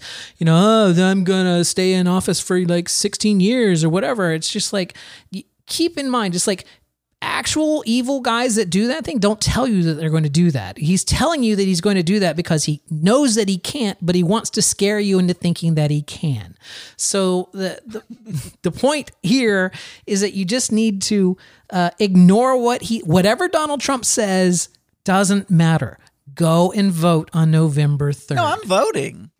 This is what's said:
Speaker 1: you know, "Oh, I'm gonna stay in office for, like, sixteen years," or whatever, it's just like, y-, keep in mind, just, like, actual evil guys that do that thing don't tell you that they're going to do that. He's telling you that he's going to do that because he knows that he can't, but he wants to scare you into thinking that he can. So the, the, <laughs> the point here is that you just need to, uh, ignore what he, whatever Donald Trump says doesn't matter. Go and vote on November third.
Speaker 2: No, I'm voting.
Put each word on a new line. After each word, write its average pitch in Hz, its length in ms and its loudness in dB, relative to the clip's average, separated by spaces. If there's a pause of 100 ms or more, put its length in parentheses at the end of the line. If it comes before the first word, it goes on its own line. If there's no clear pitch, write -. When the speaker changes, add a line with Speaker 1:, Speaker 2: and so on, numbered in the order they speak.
(380)
Speaker 1:
you 165 80 -2
know, 165 100 6
"Oh, 196 480 4
I'm 190 200 0
gonna 180 420 0
stay 185 280 0
in 180 140 2
office 185 320 0
for, 185 260 -2
like, 175 220 -2
sixteen 208 520 0
years," 196 440 2
or 165 60 2
whatever, 190 420 -2
it's 160 180 -4
just - 240 -6
like, 185 220 -6 (360)
y-, 190 120 -10 (220)
keep 339 320 -4
in 277 120 -4
mind, 220 240 -2
just, 175 140 -2
like, 196 180 -2 (560)
actual 302 640 -2
evil 254 360 -2
guys 240 340 0
that 208 140 0
do 196 180 0
that 294 160 -4
thing 285 160 -4
don't 208 220 0
tell - 260 0
you 196 160 0
that 165 120 0
they're 156 140 -4
going 160 140 0
to 151 60 -2
do 170 220 2
that. 113 260 -6
He's 175 260 0
telling 302 400 0
you 214 140 2
that 196 60 0
he's 185 180 0
going 196 160 2
to 180 60 2
do 190 160 0
that 170 180 0
because 165 260 -2
he 147 260 -4
knows 214 460 2
that 208 140 0
he 190 80 -2
can't, 208 440 -6
but 175 140 0
he 180 80 2
wants 196 280 0
to 220 100 -4
scare 202 380 0
you 196 200 0
into 180 140 2
thinking 165 420 -2
that 151 160 0
he 147 100 0
can. 113 540 -6 (400)
So 185 580 -2
the, 190 320 -8
the, 220 180 -14 (540)
<laughs> - 40 -20
the 175 100 -2
point 285 400 -2 (100)
here 202 500 2 (360)
is 202 140 -2
that 208 120 -2
you 190 120 -4
just 233 260 -4
need 214 320 0
to, 185 340 0 (340)
uh, 175 180 0 (100)
ignore 208 580 4
what 240 260 0
he, 226 180 -4
whatever 185 480 2
Donald 302 320 -2
Trump 262 240 -4
says 185 640 0 (340)
doesn't 196 460 0
matter. 160 500 2 (360)
Go 170 360 4
and 202 200 0
vote 165 420 0
on 160 180 4
November 147 640 2
third. - 220 -8
Speaker 2:
No, 330 100 2
I'm 330 200 -2
voting. 185 640 -2 (100)